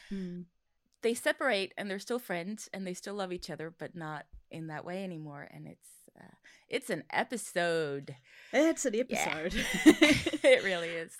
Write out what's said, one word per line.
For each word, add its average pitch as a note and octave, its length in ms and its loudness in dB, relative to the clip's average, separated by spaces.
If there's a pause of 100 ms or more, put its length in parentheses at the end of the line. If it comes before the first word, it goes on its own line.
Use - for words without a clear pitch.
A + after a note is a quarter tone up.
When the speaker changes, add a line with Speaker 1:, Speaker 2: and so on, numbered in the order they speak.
(120)
Speaker 1:
Mm. F3+ 340 -8 (560)
Speaker 2:
They A#3 120 0
separate B3 640 -2
and G#3 120 -6
they're F#3+ 100 -6
still A#3+ 200 -4
friends G3 540 -8
and G3 140 -8
they F3+ 80 -4
still G3+ 200 -10
love F#3+ 160 -4
each F3+ 180 -8
other, D#3+ 200 -8
but E3 260 -12
not D#3 300 -10 (240)
in D#3+ 180 -10
that D3+ 180 -10
way F#3 180 -8
anymore. D#3 480 -10
And D3+ 160 -18
it's, - 220 -20 (300)
uh, - 140 -20 (340)
it's - 220 -4
an A#3 220 -4
episode. E3 1040 -2 (360)
Speaker 1:
It's D#4 340 4
an A#3+ 100 0
Speaker 2:
Yeah. A3+ 80 2
Speaker 1:
episode. - 500 -2 (320)
Speaker 2:
<laughs> D4+ 580 8
It C4 200 8
really F3 260 -2
is. E3 300 -8